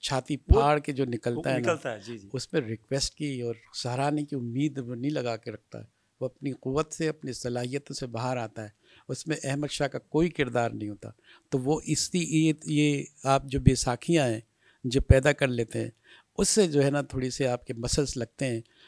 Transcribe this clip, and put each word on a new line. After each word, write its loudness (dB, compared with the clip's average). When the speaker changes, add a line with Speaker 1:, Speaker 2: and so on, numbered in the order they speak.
Speaker 1:
छाती -2
Speaker 2:
वो 6
Speaker 1:
फाड़ 4
के -6
जो 0
निकलता -2
Speaker 2:
वो 2
Speaker 1:
है 0
ना, -2
Speaker 2:
निकलता 0
है, -8
जी, -12
जी। -20
Speaker 1:
उसमें -4
रिक्वेस्ट -4
की -6
और -4
सराहने -2
की -6
उम्मीद -2
वो -8
नहीं -4
लगा -2
के -12
रखता -14
है। -16
वो -2
अपनी -8
क़ुव्वत -2
से, -4
अपनी -6
सलाहियतों -6
से -8
बाहर -4
आता -8
है, -14
उसमें -6
अहमद -4
शाह -2
का -6
कोई 0
किरदार 0
नहीं -6
होता। -12
तो 2
वो 0
इसी, -2
ये, 4
ये 2
आप 2
जो -4
बैसाखियाँ 4
हैं, -2
जो 0
पैदा 8
कर 2
लेते -4
हैं, -4
उससे 4
जो 4
है 6
ना, 0
थोड़ी -4
सी -2
आपके -2
मसल्स -2
लगते -6
हैं, -4